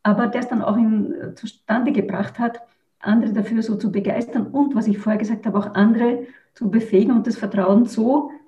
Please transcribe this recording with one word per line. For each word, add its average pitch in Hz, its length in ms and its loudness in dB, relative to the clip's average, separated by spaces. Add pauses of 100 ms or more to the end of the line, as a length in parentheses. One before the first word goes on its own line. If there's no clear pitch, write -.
aber 226 260 2
der 240 140 -4
es 240 60 -6
dann 226 140 -2
auch 208 160 0
in, 220 360 2 (220)
zustande - 560 -4
gebracht 196 480 -4
hat, 240 220 -4 (380)
andere 220 340 2
dafür 220 280 -2
so 214 140 -2
zu 202 160 -2
begeistern 208 560 -4
und, 285 280 0
was - 120 0
ich 202 100 2
vorher 214 220 -2
gesagt 220 260 -4
habe, 202 120 -2
auch - 180 -4
andere 226 480 4 (300)
zu 202 180 -4
befähigen 226 440 4
und 226 120 2
das 226 100 -2
Vertrauen 202 480 2
so 262 460 0 (160)